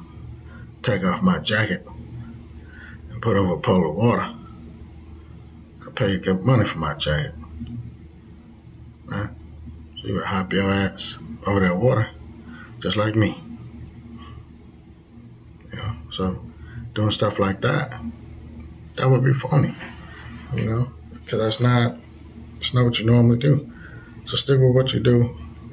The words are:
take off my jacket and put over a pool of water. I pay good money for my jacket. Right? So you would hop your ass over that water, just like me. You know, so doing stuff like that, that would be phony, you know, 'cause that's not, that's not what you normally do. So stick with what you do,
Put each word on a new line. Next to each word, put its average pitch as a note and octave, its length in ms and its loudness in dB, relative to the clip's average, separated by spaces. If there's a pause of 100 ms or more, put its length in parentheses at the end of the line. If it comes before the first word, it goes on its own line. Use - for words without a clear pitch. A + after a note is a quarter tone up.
(840)
take G2 200 0
off F2+ 200 0
my F#2 160 4
jacket G#2 460 0 (1300)
and - 100 -10
put G#2 160 4
over F#2 160 2
a D#2+ 40 -4
pool F2 320 2
of D2+ 60 -4
water. G2+ 340 2 (1600)
I - 80 -16
pay G2 240 2
good F#2 260 0
money B2 200 6
for - 120 -4
my D2+ 180 -2
jacket. D2+ 380 -2 (1700)
Right? G2+ 240 -6 (720)
So - 60 -10
you G#2 80 -4
would F2+ 100 -2
hop F#2+ 280 -2
your F#2+ 160 2
ass G2 460 0 (300)
over G2+ 160 2
that F#2 160 4
water, A#2+ 320 4 (720)
just F#2 180 -2
like G#2+ 180 2
me. G#2 260 4 (2250)
You - 60 -10
know, G#2+ 180 -6 (160)
so F#2 340 -4 (480)
doing G#2+ 180 2
stuff G#2 280 0
like G2 220 0
that, - 380 0 (960)
that C3 140 2
would B2+ 140 6
be C3+ 100 6
phony, - 420 2 (800)
you A#2 100 0
know, A2+ 260 0 (360)
'cause G#2+ 120 -2
that's A2 200 0
not, A#2+ 360 4 (600)
that's - 180 -6
not B2 120 6
what A#2+ 140 2
you A2 60 -2
normally A#2 340 8
do. D3 320 4 (540)
So - 120 -4
stick C3+ 220 4
with C3 160 8
what C3 180 4
you A#2 60 2
do, A#2+ 380 4 (360)